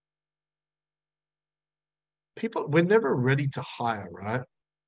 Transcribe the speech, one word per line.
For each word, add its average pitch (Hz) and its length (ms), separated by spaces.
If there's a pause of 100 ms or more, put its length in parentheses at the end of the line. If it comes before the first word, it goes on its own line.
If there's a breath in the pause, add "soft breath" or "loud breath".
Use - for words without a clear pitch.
(2250)
people, - 320
we're 160 160
never 214 320
ready 135 320
to - 140
hire, 110 500
right? 104 300 (460)